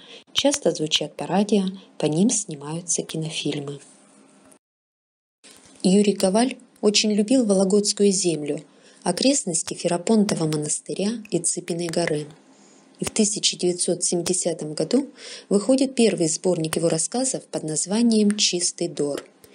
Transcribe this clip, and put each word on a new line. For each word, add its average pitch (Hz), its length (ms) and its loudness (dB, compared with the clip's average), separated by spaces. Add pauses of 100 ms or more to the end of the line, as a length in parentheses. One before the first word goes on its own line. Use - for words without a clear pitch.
(320)
часто 277 400 2
звучат 156 420 -4
по 143 120 -10
радио, 196 380 2 (340)
по 151 80 0
ним 180 240 4
снимаются 156 720 -6
кинофильмы. 147 760 -6 (2000)
Юрий 196 300 6
Коваль 214 420 2 (240)
очень 214 320 2
любил 220 320 4
Вологодскую 202 680 2
землю – 147 540 -2 (380)
окрестности 185 720 -2
Ферапонтова 175 720 2
монастыря 156 680 -4 (180)
и 175 80 -2
Цыпиной 170 480 -4
горы. 160 400 -2 (720)
И 185 60 -4
в - 60 -6
тысяча 202 460 0
девятьсот 175 460 -2
семидесятом 170 720 -2
году 240 320 0 (420)
выходит 254 460 2
первый 180 340 2
сборник 160 460 -2
его 165 140 0
рассказов 233 560 -2
под - 180 -8
названием 208 720 2
"Чистый - 520 -2
Дор". 143 360 -4 (300)